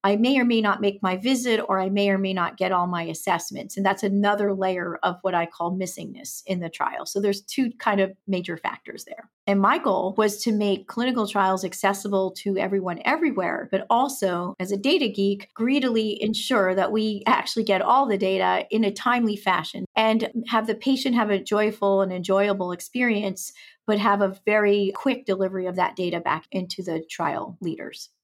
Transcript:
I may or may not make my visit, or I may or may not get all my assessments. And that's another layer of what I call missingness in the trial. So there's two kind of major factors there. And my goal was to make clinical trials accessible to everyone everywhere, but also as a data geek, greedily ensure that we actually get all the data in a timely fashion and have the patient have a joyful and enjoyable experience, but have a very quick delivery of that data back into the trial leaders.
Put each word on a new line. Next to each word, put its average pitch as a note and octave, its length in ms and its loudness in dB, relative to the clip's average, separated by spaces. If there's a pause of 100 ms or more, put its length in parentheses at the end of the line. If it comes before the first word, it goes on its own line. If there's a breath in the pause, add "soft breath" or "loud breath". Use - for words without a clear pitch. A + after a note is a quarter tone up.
I G3+ 120 4
may B3+ 200 4
or B3+ 60 4
may A#3+ 160 4
not G3+ 220 0
make G3 200 0
my F#3 140 2
visit, A#3 540 0
or F#3+ 100 2
I F#3+ 80 0
may G3+ 220 2
or G3 80 4
may F#3+ 160 -2
not F3+ 240 -2
get F#3 160 0
all F3+ 140 2
my F3 160 -4
assessments. E3+ 760 -4
And G3 80 0
that's F#3+ 180 2
another G3+ 500 2
layer F#3 480 -2
of F3+ 200 0
what F#3 120 0
I E3+ 120 2
call E3+ 260 -4
missingness - 760 -8
in F#3 140 -2
the E3+ 80 -6
trial. - 380 -4
So - 160 -4
there's G3+ 200 0
two B3+ 380 -2
kind G3+ 220 0
of F#3+ 100 0 (160)
major F3+ 300 -4
factors - 480 -10
there. - 240 -18 (180)
And G3+ 140 4
my A#3 160 4
goal F#3+ 400 0
was G#3 260 0
to A#3 80 0
make G3+ 380 0
clinical A#3+ 360 0
trials F#3+ 380 0
accessible G3 760 0
to G3 180 -2
everyone F#3 480 -2
everywhere, B3+ 680 0
but F#3+ 180 -2
also G3 680 0
as F#3 140 -4
a G3 40 -2
data C#4 300 2
geek, G3+ 460 0
greedily A#3 680 0
ensure G#3+ 540 0
that F#3+ 160 0
we G#3+ 340 -2
actually - 380 0
get F#3+ 180 2
all B3 240 4
the G#3 120 0
data F#3 540 2
in A3 120 2
a G3+ 80 2
timely A3+ 460 0
fashion F3 480 -2 (100)
and A3 520 2
have A3+ 200 0
the A3 80 0
patient B3+ 400 0
have G#3+ 140 2
a G3 100 4
joyful G#3 640 2
and F#3 100 0
enjoyable F#3+ 600 0
experience, G#3 800 -2 (340 loud breath)
but G#3 120 2
have G3+ 220 2
a F#3+ 240 0
very G3+ 500 4
quick C4 300 -2
delivery F#3+ 400 -2
of F3+ 120 -4
that F3+ 180 0
data F3 240 -2
back E3 320 -2
into F#3 320 -6
the E3 260 -4
trial - 520 -6
leaders. - 480 -8 (140)